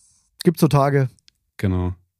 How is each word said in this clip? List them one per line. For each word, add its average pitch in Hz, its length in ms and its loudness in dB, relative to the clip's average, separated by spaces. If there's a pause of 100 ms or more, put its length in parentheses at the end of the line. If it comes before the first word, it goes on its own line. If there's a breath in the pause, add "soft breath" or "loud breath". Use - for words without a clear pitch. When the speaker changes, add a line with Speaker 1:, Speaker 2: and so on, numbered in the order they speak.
(440)
Speaker 1:
Gibt 175 160 0
so 156 80 2
Tage. 139 400 0 (480)
Speaker 2:
Genau. 90 380 -2 (240)